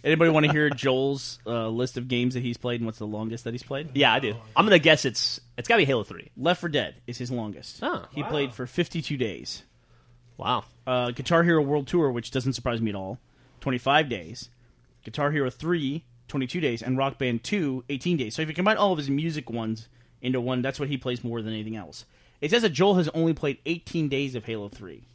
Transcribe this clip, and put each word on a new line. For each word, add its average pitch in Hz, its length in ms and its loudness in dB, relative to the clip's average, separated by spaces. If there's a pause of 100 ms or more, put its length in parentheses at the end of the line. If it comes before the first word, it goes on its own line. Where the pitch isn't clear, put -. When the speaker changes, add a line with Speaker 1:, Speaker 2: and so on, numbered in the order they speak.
Speaker 1:
Anybody 160 260 6
wanna 151 220 6
hear 151 180 4
<laughs> 143 140 -2
Joel's, 135 600 0
uh, 113 220 -2
list 117 280 -2
of 127 120 -6
games 123 260 0
that 123 80 -4
he's 120 160 -4
played 120 220 -4
and 117 60 -2
what's 113 120 -8
the 107 80 -8
longest 110 380 -6
that 117 100 -6
he's 120 80 -10
played? 143 320 -8
Speaker 2:
Yeah, 131 180 6
I 117 80 4
do. 113 160 -2 (180)
I'm 175 120 6
gonna 202 120 10
guess 156 260 6
it's, - 360 -2 (160)
it's 123 100 -8
gotta - 140 4
be 160 60 6
Halo 123 180 2
three. - 320 -14
Speaker 1:
Left 165 240 0
four 175 80 -6
Dead 117 280 -2 (100)
is 120 120 -10
his 123 120 -6
longest. 107 520 -8
Speaker 2:
Oh. - 300 -4
Speaker 1:
He 139 100 -6
Speaker 3:
Wow. 143 60 -6
Speaker 1:
played 139 240 0
for 123 140 -6
fifty-two 160 500 -2
days. 95 460 -6 (760)
Speaker 2:
Wow. 120 280 -2 (220)
Speaker 1:
Uh, 123 260 0
Guitar 165 320 2
Hero 165 180 4
World 143 240 0
Tour, 160 260 2
which 120 180 -6
doesn't 131 220 0
surprise 120 300 -4
me 110 80 0
at 101 60 -6
all, 98 220 -8 (420)
twenty-five 139 480 2
days. 95 420 -10 (540)
Guitar 143 260 -2
Hero 143 180 0
three, 151 560 -2 (240)
twenty-two 135 320 -4
days. 120 220 -2
And 127 160 0
Rock 135 200 -2
Band 123 240 0
two, 143 460 -2
eighteen 156 280 0
days. 117 180 -4
So 160 80 -4
if 156 60 -2
you 156 60 -8
combine 190 220 2
all 196 160 4
of 165 60 0
his 139 120 -4
music 151 380 -2
ones 113 400 -6 (320)
into 127 200 0
one, 127 220 -2
that's 135 180 -4
what 139 80 -2
he 143 100 -2
plays 123 260 -4
more 117 160 -4
than 110 140 -6
anything 107 220 -6
else. 87 280 -14 (360)
It 151 100 -2
says 233 120 6
that 214 80 4
Joel 185 260 4
has 170 140 4
only 165 220 2
played 147 320 -2
eighteen 165 440 -2
days 135 260 -2
of 110 100 -6
Halo 107 240 -6
three. 85 360 -16 (100)